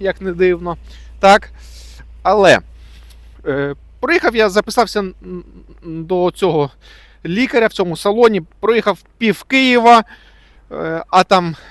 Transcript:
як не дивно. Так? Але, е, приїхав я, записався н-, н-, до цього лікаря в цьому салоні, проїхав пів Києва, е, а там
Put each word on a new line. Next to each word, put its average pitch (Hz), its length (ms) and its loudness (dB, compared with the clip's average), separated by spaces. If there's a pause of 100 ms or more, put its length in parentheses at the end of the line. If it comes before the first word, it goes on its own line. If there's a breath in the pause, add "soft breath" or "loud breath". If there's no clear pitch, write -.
як 190 200 -6
не 190 120 -8
дивно. 175 440 -2 (440 soft breath)
Так? 202 300 4 (720 loud breath)
Але, 185 360 4 (880 soft breath)
е, 139 280 -6 (260)
приїхав 254 360 0
я, 220 120 2
записався 208 520 -2
н-, 185 140 -10 (100)
н-, 180 180 -14 (420)
до 170 460 -4
цього 156 400 -2 (560 soft breath)
лікаря 226 400 0
в 208 60 -4
цьому 175 240 -4
салоні, 208 460 0 (180)
проїхав 208 380 -2 (200)
пів 214 240 -2
Києва, 240 640 4 (680 soft breath)
е, 160 360 -8
а 185 160 2
там 175 320 -2 (140 loud breath)